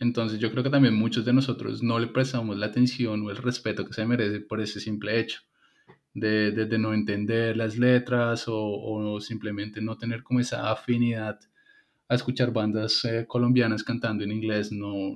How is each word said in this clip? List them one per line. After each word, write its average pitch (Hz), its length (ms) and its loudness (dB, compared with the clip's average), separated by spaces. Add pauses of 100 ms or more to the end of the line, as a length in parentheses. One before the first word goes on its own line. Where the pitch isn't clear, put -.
entonces 117 380 0
yo 110 140 0
creo 123 100 0
que 135 80 -2
también 135 240 6
muchos 110 320 2
de 123 80 4
nosotros 113 480 0
no 117 160 2
le 117 80 0
prestamos 117 500 -2
la 104 100 -2
atención 113 600 0
o 104 40 -6
el 101 60 -8
respeto 113 480 -4
que - 80 -12
se 110 140 -2
merece 107 340 0
por 110 220 -6
ese 104 180 -8
simple 107 400 -2
hecho - 200 -6 (760)
de, 107 380 2
de, 110 120 0
de 110 140 0
no 110 160 2
entender 107 640 0
las 110 180 -2
letras 123 720 4
o, 113 80 -2
o 107 640 -2
simplemente 104 640 -8
no 110 160 -4
tener 117 240 -4
como 123 180 0
esa 117 300 -2
afinidad 113 720 0 (680)
a 127 60 2
escuchar 123 380 0
bandas, 107 520 0
eh, 117 220 -2
colombianas 120 560 4
cantando 113 400 -2
en 101 80 -4
inglés. 107 400 -2
No, 101 240 -6 (220)